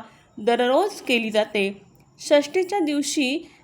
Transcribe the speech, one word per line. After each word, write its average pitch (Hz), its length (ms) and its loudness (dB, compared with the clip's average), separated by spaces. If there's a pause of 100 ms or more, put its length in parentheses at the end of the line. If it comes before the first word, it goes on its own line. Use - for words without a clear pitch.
(380)
दररोज 247 640 2
केली 226 300 0
जाते. 208 520 -2 (380)
षष्टीच्या 359 580 0
दिवशी 294 600 -2 (260)